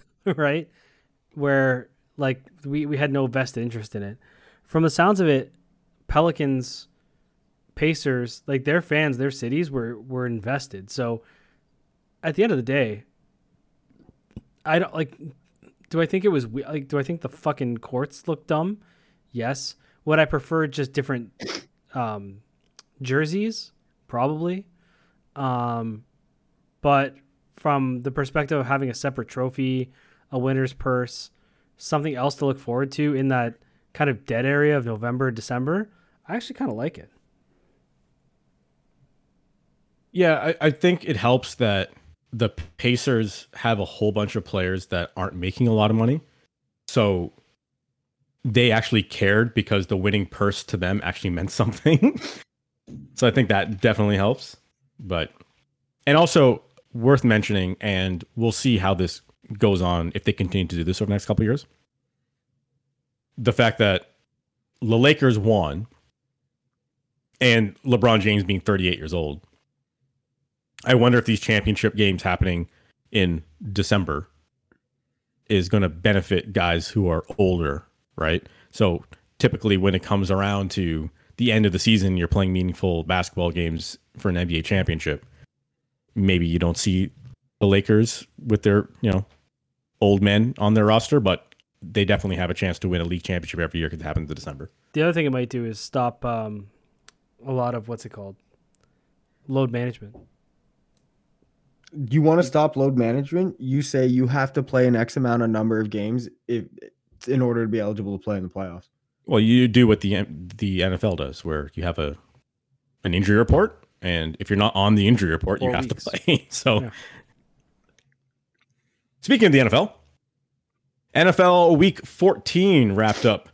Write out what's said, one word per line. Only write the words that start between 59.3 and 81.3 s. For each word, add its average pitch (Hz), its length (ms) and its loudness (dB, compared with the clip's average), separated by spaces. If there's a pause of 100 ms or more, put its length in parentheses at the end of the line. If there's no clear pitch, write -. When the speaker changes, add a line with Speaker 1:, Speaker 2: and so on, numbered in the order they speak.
Speaker 2:
goes 101 240 4
on 85 320 0
if - 100 -8
they 107 80 0
continue 92 360 -2
to 85 80 -8
do 82 80 -2
this 90 160 -2
over 104 80 -4
the 101 60 0
next 101 120 -4
couple 107 160 0
of 110 40 0
years. 127 200 -4 (1700)
The 113 140 0
fact 113 260 2
that 98 320 0 (720)
the 113 180 2
Lakers 135 400 4
won 98 480 0 (1500)
and 113 420 4
LeBron 117 380 4
James 104 240 2
being 95 160 -2
thirty-eight 92 380 0
years 82 160 -8
old, 78 260 -4 (1400)
I 127 100 4
wonder 120 240 6
if 113 60 0
these 110 160 0
championship 107 560 0
games 98 260 0
happening 87 460 -2 (420)
in 87 320 0 (300)
December 92 560 -2 (1200)
is 92 200 0
gonna 98 200 2
benefit 92 640 0
guys 85 360 0
who 98 200 0
are 80 160 -2 (140)
older, 85 460 0 (320)
right? 80 300 -2 (240)
So 90 320 0 (360)
typically 107 400 2
when 95 160 2
it 90 80 -2
comes 98 280 0
around 98 420 -2
to 82 380 -4 (280)